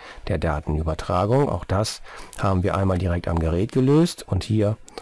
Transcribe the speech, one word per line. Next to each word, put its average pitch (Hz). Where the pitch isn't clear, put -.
der 90
Datenübertragung. 80
Auch -
das 101
haben 95
wir 87
einmal 95
direkt 87
am 85
Gerät 85
gelöst 143
und 92
hier 107